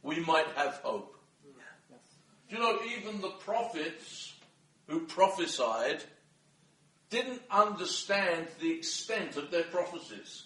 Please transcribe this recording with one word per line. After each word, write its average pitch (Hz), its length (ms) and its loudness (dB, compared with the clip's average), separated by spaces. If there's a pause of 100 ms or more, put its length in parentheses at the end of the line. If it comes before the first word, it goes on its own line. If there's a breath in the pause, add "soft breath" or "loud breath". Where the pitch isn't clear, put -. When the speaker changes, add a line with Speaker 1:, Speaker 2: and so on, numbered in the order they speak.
Speaker 1:
we 156 180 -2
might 160 360 4
have 143 200 0
hope. - 380 -4 (300)
Speaker 2:
Yes. - 540 -20 (500)
Speaker 1:
Do 208 80 -8
you 233 60 0
know, 220 180 4 (160)
even 202 240 -6
the 190 100 -2
prophets - 1000 -4 (560)
who 156 120 0
prophesied 151 1000 2 (1080)
didn't 254 400 -2
understand 190 1000 2 (100)
the 165 140 2
extent 170 640 -2
of 143 140 -6
their 170 140 2
prophecies. - 800 -4